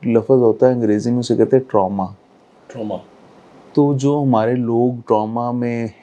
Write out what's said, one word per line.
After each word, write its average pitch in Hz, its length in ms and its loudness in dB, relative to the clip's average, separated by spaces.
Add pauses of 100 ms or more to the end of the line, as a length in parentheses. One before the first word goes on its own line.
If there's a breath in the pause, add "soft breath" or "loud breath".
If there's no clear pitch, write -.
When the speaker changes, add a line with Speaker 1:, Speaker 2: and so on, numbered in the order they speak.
Speaker 1:
लफ्ज़ 117 320 2
होता 120 280 4
है 127 80 4
अंग्रेज़ी 110 360 0
में, 123 80 0
उसे 117 180 0
कहते 113 200 2
हैं 131 140 0
trauma। 98 440 -2 (560)
Speaker 2:
Trauma। 107 260 -10 (800)
Speaker 1:
तो 143 200 2
जो 143 260 0
हमारे 120 340 0
लोग 120 460 -2
trauma 117 520 -2
में 120 380 -4 (120)